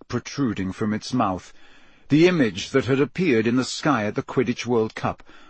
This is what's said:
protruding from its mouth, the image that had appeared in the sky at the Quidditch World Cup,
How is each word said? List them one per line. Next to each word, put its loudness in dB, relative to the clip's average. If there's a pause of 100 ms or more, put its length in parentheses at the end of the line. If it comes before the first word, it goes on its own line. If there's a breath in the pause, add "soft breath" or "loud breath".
protruding -4
from -4
its -6
mouth, -2 (560 soft breath)
the 6
image 0
that 0
had 2
appeared 2
in 2
the 2
sky -2
at -4
the -4
Quidditch -2
World 0
Cup, -4 (280 soft breath)